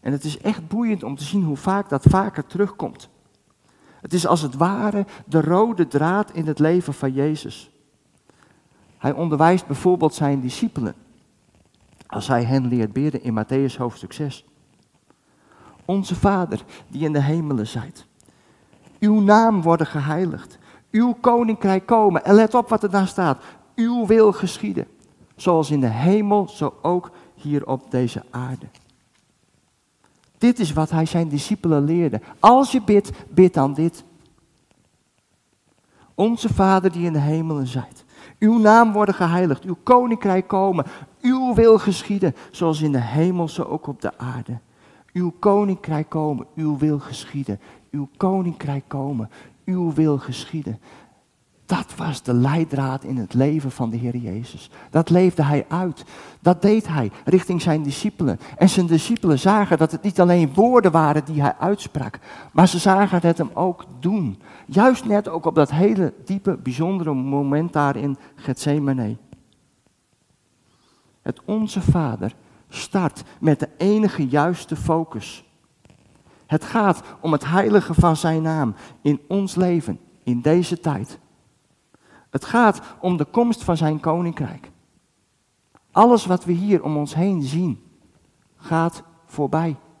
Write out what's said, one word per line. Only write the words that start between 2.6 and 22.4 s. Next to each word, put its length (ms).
Het 120
is 140
als 140
het 140
ware 520
de 140
rode 460
draad 440
in 160
het 120
leven 360
van 180
Jezus. 580
Hij 140
onderwijst 540
bijvoorbeeld 480
zijn 260
discipelen, 540
als 220
hij 160
hen 220
leert 260
bidden 300
in 220
Mattheüs 320
hoofdstuk 360
zes. 320
"Onze 300
Vader, 500
die 160
in 80
de 100
hemelen 440
zijt, 400
uw 200
naam 420
worden 240
geheiligd, 720
uw 220
koninkrijk 720
komen." 380
En 100
let 200